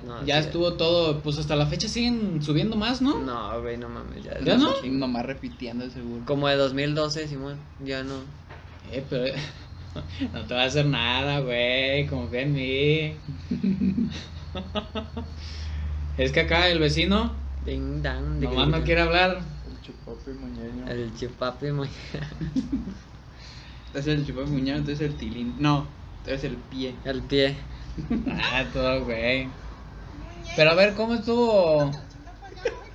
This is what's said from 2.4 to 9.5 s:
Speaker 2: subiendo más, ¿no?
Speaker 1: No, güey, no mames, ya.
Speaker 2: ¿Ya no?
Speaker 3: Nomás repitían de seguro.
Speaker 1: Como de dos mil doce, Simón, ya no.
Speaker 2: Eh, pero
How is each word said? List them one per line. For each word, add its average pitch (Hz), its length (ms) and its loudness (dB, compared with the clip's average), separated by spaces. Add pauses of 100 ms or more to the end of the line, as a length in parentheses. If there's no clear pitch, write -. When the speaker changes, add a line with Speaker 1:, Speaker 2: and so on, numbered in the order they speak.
Speaker 2:
subiendo 175 320 2
más, 240 260 0
¿no? 269 180 4
Speaker 1:
No, 120 420 -4
güey, 120 160 -4
no 120 100 -8
mames, 117 360 -8
ya. - 200 -8
Speaker 2:
¿Ya 180 140 6
no? 294 120 8 (140)
Speaker 3:
Nomás 127 420 0
repitían 123 540 -8
de 127 100 -6
seguro. 120 360 -8
Speaker 1:
Como 143 240 2
de 139 80 4
dos 135 160 4
mil 143 200 0
doce, 151 360 -2
Simón, 143 280 -8 (260)
ya 135 200 -4
no. 135 120 -6 (760)
Speaker 2:
Eh, 127 180 -4
pero 131 240 0 (500)